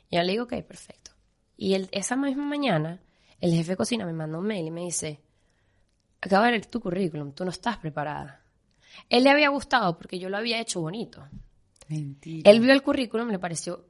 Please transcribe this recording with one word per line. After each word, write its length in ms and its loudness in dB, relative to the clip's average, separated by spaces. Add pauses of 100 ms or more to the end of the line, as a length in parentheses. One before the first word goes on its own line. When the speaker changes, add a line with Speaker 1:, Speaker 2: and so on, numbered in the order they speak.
Speaker 1:
Y 60 -2
yo 80 4
le 80 0
digo, 140 -2
"Ok, 80 -8 (140)
perfecto". 440 -20 (460)
Y 160 0
el, 180 -2
esa 240 -4
misma 300 -2
mañana, 540 -2 (420)
el 120 2
jefe 180 0
de 60 -2
cocina 280 -2
me 80 -6
manda 260 -6
un 80 -6
mail 200 -4
y 40 -8
me 140 -10
dice, 340 -8 (1000)
"Acabo 240 4
de 60 6
ver 160 0
tu 120 -6
currículum, 540 -4
tú 120 -8
no 60 -2
estás 260 -6
preparada". 640 -8 (680)
Él 140 4
le 60 8
había 200 6
gustado 480 0
porque 220 -12
yo 100 -8
lo 80 -4
había 220 -2
hecho 220 -6
bonito. 440 -8 (640)
Speaker 2:
Mentira. 640 2
Speaker 1:
Él 80 8
vio 140 6
el 100 4
currículum, 460 -2
le 100 -2
pareció 500 -8